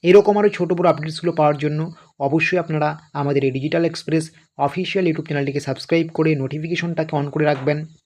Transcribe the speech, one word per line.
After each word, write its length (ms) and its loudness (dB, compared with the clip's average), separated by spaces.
এরকম 360 6
আরও 100 4
ছোটো 260 0
বড়ো 160 4
আপডেটসগুলো 420 -2
পাওয়ার 260 2
জন্য 340 -2
অবশ্যই 400 0
আপনারা 400 -2
আমাদের 320 0
এই 60 2
ডিজিটাল 340 -2
এক্সপ্রেস 460 -2
অফিসিয়াল 480 -2
YouTube 200 -2
চ্যানেলটিকে 340 -4
সাবস্ক্রাইব 540 -2
করে 200 2
নোটিফিকেশনটাকে 840 -4
on 140 -2
করে 140 0
রাখবেন। 420 0